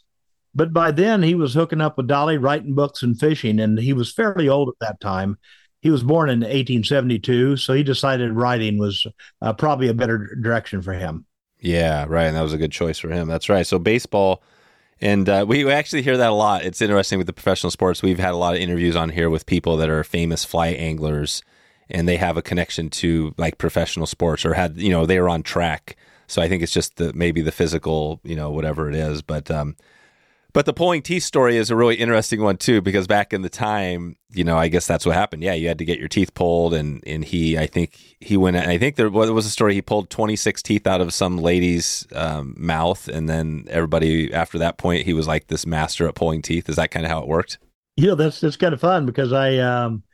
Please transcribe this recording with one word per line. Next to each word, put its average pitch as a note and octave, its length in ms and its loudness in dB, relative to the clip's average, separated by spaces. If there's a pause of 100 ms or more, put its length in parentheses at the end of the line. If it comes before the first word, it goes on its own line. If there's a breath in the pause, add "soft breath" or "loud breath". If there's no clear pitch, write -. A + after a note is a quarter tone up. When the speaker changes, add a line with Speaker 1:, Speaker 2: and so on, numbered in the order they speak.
(540)
Speaker 1:
But E3 180 2
by E3 180 2
then, F#3+ 320 4
he E3 120 4
was D3+ 180 0
hooking D#3 300 2
up D3+ 160 -2
with B2+ 80 -2
Dolly, C#3+ 320 2
writing C#3 360 0
books C#3+ 280 0
and A#2+ 160 2
fishing, B2+ 420 2
and A2 180 2
he B2+ 140 0
was A#2+ 180 -2
fairly F#3+ 380 0
old C3+ 220 2
at - 100 -10
that G#2+ 200 -8
time. G2 360 -2 (460 soft breath)
He D#3+ 80 2
was C3+ 120 4
born D3+ 280 2
in A#2 120 2
eighteen B2 400 0
seventy-two, B2+ 760 2
so C3 160 0
he C#3+ 80 4
decided B2+ 500 0
writing A2+ 460 0
was, G#2 280 -2 (360 loud breath)
uh, A2 100 -2
probably C3 360 0
a A#2 60 2
better A2+ 480 -2
direction G#2+ 380 -2
for F#2 140 -6
him. E2 320 -8 (340)
Speaker 2:
Yeah, E2 480 0
right, E2 160 2
and D#2+ 120 0
that D#2+ 60 0
was D#2 120 -2
a D#2 40 -2
good D#2 140 -2
choice D#2+ 260 -4
for E2 120 -8
him. E2+ 180 -4
That's E2 220 -4
right. F#2 160 2
So F#2 120 0
baseball, G2 640 2 (560 soft breath)
and, G2+ 300 2
uh, G2 180 4
we, C3+ 180 2
we C3+ 80 2
actually D3 280 0
hear B2+ 160 2
that A#2+ 140 4
a G#2+ 40 2
lot. G#2 300 2
It's F2+ 160 -4
interesting G2+ 380 2
with F2+ 80 0
the F2 80 -6
professional F#2 360 0
sports. F#2 320 0
We've F#2 160 2
had F#2 140 0
a F2 60 -2
lot F2 160 2
of F2+ 80 0
interviews F2 340 0
on E2 140 0
here E2 180 0
with D#2+ 160 -2
people E2+ 320 0
that D#2+ 140 0
are D#2 140 0
famous E2 380 -2
fly E2 260 0
anglers, D2+ 760 -4 (480 soft breath)
and E2+ 180 -2
they F2+ 80 2
have E2+ 220 0
a E2 40 -4
connection E2+ 460 -4
to, D#2+ 480 -2
like, D#2+ 220 -4
professional E2 480 -2
sports E2 400 -2
or E2 80 0
had, E2+ 240 -2
you G2 100 0
know, F2 160 4
they F#2 160 2
were F2+ 80 4
on E2 140 -2
track. E2 540 -4 (320 soft breath)
So - 120 -4
I E2+ 80 2
think F2 140 0
it's E2 100 -4
just - 240 -2
the, E2 160 -2
maybe E2 300 0
the D#2+ 100 -2
physical, D#2+ 720 -2
you D#2+ 120 -8
know, D2+ 140 -6
whatever D2+ 380 -4
it D2 60 -6
is. D2+ 260 -4
But, D2+ 300 -8
um, D2+ 260 -4 (800 soft breath)
but C#3+ 120 2
the D#3 60 -2
pulling E3+ 300 0
teeth F3 220 -2
story B2 320 4
is A2 120 2
a A2+ 80 2
really A2+ 200 4
interesting A2+ 440 2
one G2+ 160 2
too, A2+ 240 4
because F#2+ 280 0
back G#2 240 2
in F#2+ 100 -4
the F2+ 60 -4
time, F#2 680 -4 (140)
you E2+ 140 -2
know, E2 120 2
I E2 120 2
guess E2+ 180 0
that's E2 180 0
what - 120 2
happened. E2+ 260 -2
Yeah, F#2 120 -2
you E2 120 -4
had E2 120 -4
to E2 60 -6
get D#2 140 -2
your C2+ 80 -8
teeth F#2+ 260 0
pulled, E2+ 420 2
and, D2+ 300 -4
and D#2 200 -6
he, D#2+ 340 0
I D#2 80 0
think - 320 -4 (220 soft breath)
he G2+ 160 -2
went, F#2 200 4
I E2+ 220 0
think C#3 160 0
there A2 160 2
was, A2 220 2
was A2 140 2
a G#2+ 40 -6
story G#2 240 2
he G2 80 -2
pulled G#2 280 -2
twenty-six G#2+ 520 -2
teeth G#2 240 0
out F#2 140 2
of E2+ 120 -2
some F2+ 260 -2
lady's, F2 760 0
um, D2+ 420 -6
mouth, E2 520 -2
and D#2 200 -4
then D#2+ 400 -4
everybody D#2+ 640 0
after E2 280 -4
that E2 180 -2
point, F2 260 -2
he F2 80 0
was, D#2 140 0
like, D#2 220 -2
this D#2+ 180 -6
master D#2+ 400 -2
at D2 80 -2
pulling D#2+ 260 -2
teeth. E2 280 -4
Is D2+ 80 -2
that D#2+ 160 -2
kinda D#2+ 160 -4
how D#2+ 120 -4
it B1 60 -10
worked? E2 320 -2 (380)
Speaker 1:
You C#3+ 100 4
know, G3 80 4
that's, D3+ 260 0
that's D#3 160 -2
kinda E3 220 0
fun E3+ 280 2
because B2 260 -2
I, C3+ 240 2
um, B2 580 0